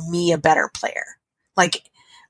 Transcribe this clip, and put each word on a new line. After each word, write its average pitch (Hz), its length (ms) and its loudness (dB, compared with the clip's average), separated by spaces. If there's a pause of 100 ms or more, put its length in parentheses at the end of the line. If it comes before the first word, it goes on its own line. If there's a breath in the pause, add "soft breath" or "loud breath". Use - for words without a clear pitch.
me 170 240 0
a 160 60 0
better 160 340 2
player. - 320 -8 (520)
Like, 175 260 0 (460 soft breath)